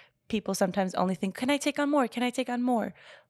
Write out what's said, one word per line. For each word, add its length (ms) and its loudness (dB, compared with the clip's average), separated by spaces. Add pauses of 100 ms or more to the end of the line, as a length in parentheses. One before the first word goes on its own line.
(280)
people 280 -2
sometimes 400 0
only 200 0
think, 220 -4
"Can 120 -2
I 80 4
take 220 -2
on 100 2
more? 180 4
Can 160 -4
I 80 0
take 180 -4
on 140 -2
more?" 300 2 (360)